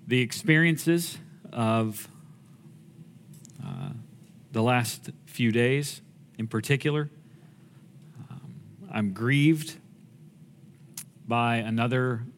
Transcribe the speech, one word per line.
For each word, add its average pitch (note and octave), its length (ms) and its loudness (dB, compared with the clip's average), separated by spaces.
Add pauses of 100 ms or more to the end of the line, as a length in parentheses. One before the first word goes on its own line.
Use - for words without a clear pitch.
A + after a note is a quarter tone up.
the B2+ 120 4
experiences E3 960 2 (340)
of, A2+ 560 0 (1500)
uh, G1+ 280 -10 (640)
the A2 100 0
last B2 480 0 (140)
few A#2 260 0
days B2+ 500 0 (380)
in A2+ 80 -4
particular. C#3+ 640 0 (1200)
Um, - 240 -18 (340)
I'm G#2+ 240 -2
grieved C#3+ 640 2 (1500)
by A#2 300 2
another A#2 640 0 (160)